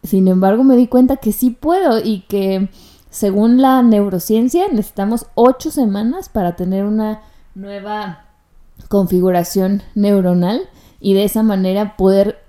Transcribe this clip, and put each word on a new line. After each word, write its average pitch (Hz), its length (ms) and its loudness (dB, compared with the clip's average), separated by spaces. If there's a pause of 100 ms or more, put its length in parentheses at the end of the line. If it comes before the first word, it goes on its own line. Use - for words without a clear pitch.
Sin 190 260 0
embargo, 190 360 2
me 269 120 6
di 247 100 4
cuenta 254 300 2
que 220 160 -4
sí 254 180 -2
puedo 311 480 0
y 214 300 -4
que, 196 400 -2 (420)
según 220 520 2
la 262 200 4
neurociencia, 220 840 0
necesitamos 214 680 -4
ocho 262 360 2
semanas 233 580 -4
para 175 280 -4
tener 190 280 -4
una 214 380 -4 (320)
nueva 202 720 -12 (600)
configuración 185 960 0 (120)
neuronal 196 680 0 (400)
y 196 140 0
de 196 100 2
esa 220 180 -2
manera 196 540 -2
poder 196 520 2